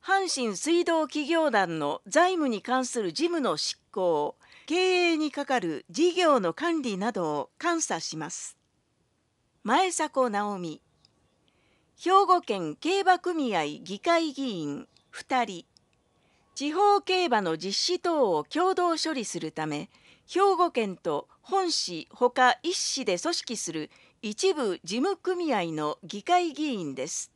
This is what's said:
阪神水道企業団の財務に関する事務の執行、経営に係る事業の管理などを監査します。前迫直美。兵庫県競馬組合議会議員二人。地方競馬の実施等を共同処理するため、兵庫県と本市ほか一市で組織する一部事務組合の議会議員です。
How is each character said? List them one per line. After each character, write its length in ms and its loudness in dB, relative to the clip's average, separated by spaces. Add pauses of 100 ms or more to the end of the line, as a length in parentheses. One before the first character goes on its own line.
阪 320 0
神 220 -2
水 300 2
道 220 2
企 200 -4
業 240 2
団 260 2
の 300 -2
財 240 4
務 160 0
に 140 -2
関 240 0
す 160 -4
る 120 -2
事 120 -2
務 160 0
の 160 0
執 200 -6 (140)
行、 440 0 (300)
経 100 -2 (360)
営 60 2
に 140 0
係 360 -2
る 220 -4
事 240 2
業 260 6
の 140 0
管 280 0
理 160 -2
な 140 0
ど 240 0
を 140 -4 (120)
監 200 0
査 180 -2
し 180 -8
ま 120 -8
す。 280 -12 (1040)
前 280 2
迫 380 0
直 280 -2
美。 240 -8 (1160)
兵 140 -2 (140)
庫 160 4
県 360 -4
競 240 0
馬 180 4
組 380 -2
合 80 2
議 340 -8
会 320 0
議 120 -8
員 440 -6 (240)
二 340 -2
人。 200 -12 (920)
地 160 -4
方 300 4
競 260 0
馬 140 2
の 160 -2
実 160 -6
施 260 -2
等 320 2
を 140 2
共 280 0
同 240 2
処 160 -4
理 120 -4
す 140 -8
る 120 -6
た 140 -6
め、 240 -6 (380)
兵 120 -2 (180)
庫 140 2
県 260 -2
と 300 -2 (140)
本 300 0
市 400 -6
ほ 200 2
か 320 4
一 100 -4
市 320 -4
で 140 0
組 140 -2
織 240 -6
す 160 -8
る 160 -8 (320)
一 320 0
部 300 -2
事 140 -6
務 200 0
組 360 -2
合 180 0
の 320 -2
議 200 -12
会 300 2
議 120 -4
員 300 -4
で 120 -6
す。 280 -10